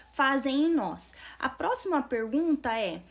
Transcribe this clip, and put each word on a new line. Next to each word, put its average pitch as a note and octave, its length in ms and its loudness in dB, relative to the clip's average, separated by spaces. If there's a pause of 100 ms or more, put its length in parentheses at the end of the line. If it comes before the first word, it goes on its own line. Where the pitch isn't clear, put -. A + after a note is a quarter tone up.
(140)
fazem C#4 500 2
em E4+ 100 4
nós. F3+ 400 -2 (240)
A - 100 -2
próxima F4+ 540 0
pergunta B3+ 720 0
é: F3+ 360 -4